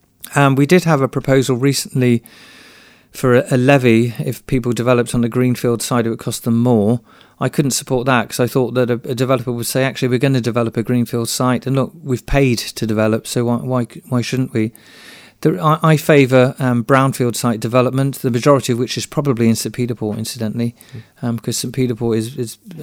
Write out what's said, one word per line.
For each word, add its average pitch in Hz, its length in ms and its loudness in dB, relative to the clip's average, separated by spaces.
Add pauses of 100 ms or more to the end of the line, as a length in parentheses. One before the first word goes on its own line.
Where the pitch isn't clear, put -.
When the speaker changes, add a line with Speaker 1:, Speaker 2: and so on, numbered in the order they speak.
(340)
Speaker 1:
Um, 139 220 4
we 139 100 4
did 175 200 4
have 156 160 2
a 131 80 0
proposal 135 480 0
recently 127 680 0 (880)
for 123 240 2
a, 127 160 4
a 139 60 2
levy. 123 600 4
If 147 300 -8
people 123 240 -2
developed 120 420 0
on 123 80 0
the 117 80 0
greenfield 123 520 0
side, 120 260 0
it - 20 -2
would 113 100 -6
cost - 260 -8
them 117 120 2
more. 117 440 2 (400)
I 131 80 -2
couldn't 139 220 -2
support 123 340 -4
that 123 240 0
'cause - 100 -6
I 127 80 2
thought 123 280 0
that 123 140 2
a, 120 140 -2
a 143 100 -6
developer 127 380 -2
would 120 160 -6
say, 131 160 0
"Actually, 131 240 -4
we're 123 120 0
gonna 131 220 0
develop 113 360 -2
a 117 60 0
greenfield 120 440 -2
site, 127 400 -2
and 131 80 -2
look, 127 160 -2 (100)
we've 131 240 -6
paid 139 340 2
to - 280 -8
develop, 110 400 0
so 123 160 -2
why, 117 140 0
why, 127 300 -4 (200)
why 123 140 -2
shouldn't 127 320 -4
we?" 110 180 0 (720)
There, 175 180 0
I, 156 220 0
I 160 160 4
favour, 131 600 4
um, 123 240 0
brownfield 131 520 2
site 117 240 -2
development, 127 600 0
the 131 80 -2
majority 123 440 2
of 117 40 -4
which 120 180 -4
is 113 120 -8
probably 123 420 0
in 113 60 4
Saint 110 180 -6
Peter 123 220 -4
Port, 107 240 -6
incidentally, 117 560 -6
Speaker 2:
Mm. - 520 -14
Speaker 1:
um, 117 120 -4
'cause 113 180 -6
Saint 127 160 -8
Peter 123 220 -2
Port 113 240 -2
is, 120 180 -8
is, 120 200 -8 (260)